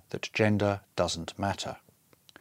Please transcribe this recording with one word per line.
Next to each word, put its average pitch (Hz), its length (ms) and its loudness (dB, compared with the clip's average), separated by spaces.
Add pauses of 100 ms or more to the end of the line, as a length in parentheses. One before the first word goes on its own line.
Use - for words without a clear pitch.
(120)
that - 220 -8
gender 104 460 4 (160)
doesn't 87 420 -2
matter. 98 380 -4 (640)